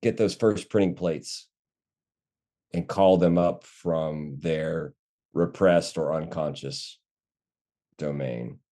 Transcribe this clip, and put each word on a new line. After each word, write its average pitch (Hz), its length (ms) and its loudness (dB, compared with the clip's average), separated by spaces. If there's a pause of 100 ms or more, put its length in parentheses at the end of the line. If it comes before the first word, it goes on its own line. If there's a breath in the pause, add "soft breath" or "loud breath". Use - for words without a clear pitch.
get 117 160 0
those 101 160 2
first 104 340 0
printing 95 260 2
plates - 540 -6 (1300)
and 87 140 -4
call 95 280 6
them 85 220 4
up 87 260 0
from 78 760 -6
their 78 520 -4 (400)
repressed 87 640 2
or 78 160 -2
unconscious 76 880 -8 (1000)
domain. 67 600 -8 (140)